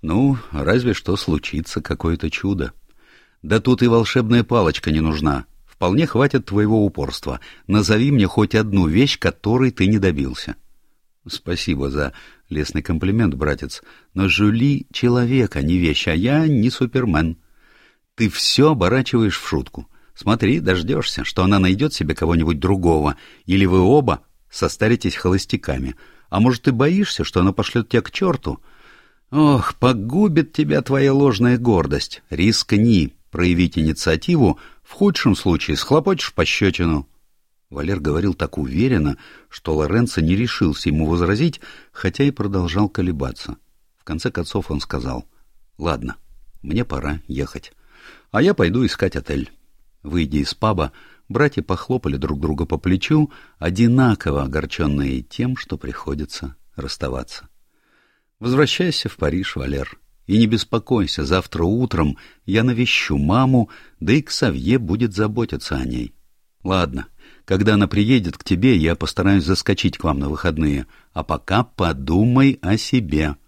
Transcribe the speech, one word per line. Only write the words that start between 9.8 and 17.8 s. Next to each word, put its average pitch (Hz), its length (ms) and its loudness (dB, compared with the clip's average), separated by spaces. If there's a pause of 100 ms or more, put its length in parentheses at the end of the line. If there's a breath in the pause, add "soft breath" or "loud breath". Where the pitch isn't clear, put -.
не 107 120 4
добился. 71 560 -2 (720)
Спасибо 69 600 -4
за 69 240 -4 (360 loud breath)
лестный 76 320 -4
комплимент, 92 520 0
братец, 71 500 -4 (300 soft breath)
но 95 140 0
Жюли 113 640 2
человек, 120 640 2
а 69 60 -2
не 82 160 2
вещь, 80 300 0
а 80 80 0
я 139 320 2
не 127 220 2
Супермен. 107 680 0 (800 soft breath)